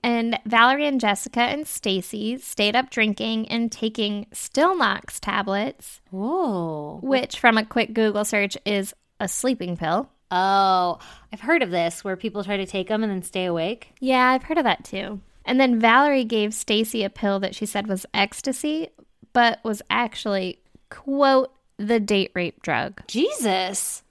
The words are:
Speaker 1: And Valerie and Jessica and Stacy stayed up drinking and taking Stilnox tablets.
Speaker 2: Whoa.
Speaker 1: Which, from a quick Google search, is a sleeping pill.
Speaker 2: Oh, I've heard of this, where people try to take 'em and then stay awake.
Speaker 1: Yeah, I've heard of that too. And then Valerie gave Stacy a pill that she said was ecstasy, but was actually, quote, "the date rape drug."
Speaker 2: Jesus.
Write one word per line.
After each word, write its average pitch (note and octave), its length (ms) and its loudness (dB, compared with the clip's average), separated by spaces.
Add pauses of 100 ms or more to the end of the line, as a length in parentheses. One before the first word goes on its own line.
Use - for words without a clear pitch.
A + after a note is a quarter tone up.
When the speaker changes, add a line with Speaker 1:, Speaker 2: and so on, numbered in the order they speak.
Speaker 1:
And A#3 420 0
Valerie B3 420 6
and C4+ 140 2
Jessica A3 400 0
and C#4 260 0
Stacy G#3 680 -4
stayed G#3 400 0
up C4 140 0
drinking A3 580 -2
and A#3 240 -2
taking G#3 640 -4
Stilnox D4+ 840 0
tablets. G3+ 920 -4
Speaker 2:
Whoa. F#3 920 -4
Speaker 1:
Which, C4 360 0
from A3+ 180 6
a A3 80 2
quick A3 300 -2
Google G#3 320 0
search, G3+ 400 -2
is G3+ 260 -2 (260)
a G3+ 100 -4
sleeping F#3 500 -4
pill. E3 320 -2 (200)
Speaker 2:
Oh, F#3 680 2 (340)
I've G#3+ 80 -16
heard D4 220 2
of F#3+ 80 -2
this, E3+ 340 -2
where F#3+ 120 -4
people G#3 280 -6
try G3+ 140 -2
to F#3+ 80 -4
take F#3+ 240 -4
'em G#3+ 120 0
and G#3+ 80 0
then F#3+ 120 -4
stay F#3 240 -4
awake. F3 520 -4
Speaker 1:
Yeah, B3+ 300 2
I've C4 140 2
heard D#4+ 160 -2
of D4 60 2
that G3+ 200 0
too. G3 360 -10 (260)
And B3+ 120 2
then B3 220 4
Valerie B3+ 440 6
gave A3 280 0
Stacy A3 500 0
a G3 60 -2
pill G3 320 0
that G3 140 -4
she - 100 -6
said G#3 220 -4
was F#3+ 260 -4
ecstasy, C#4 760 -2 (440)
but A#3 320 4
was G#3+ 240 -4
actually, G#3 680 -2 (320)
quote, C4+ 600 2 (280)
"the G#3+ 200 2
date G3+ 360 0
rape F3 280 -4
drug." - 440 -2
Speaker 2:
Jesus. G#3+ 1040 -2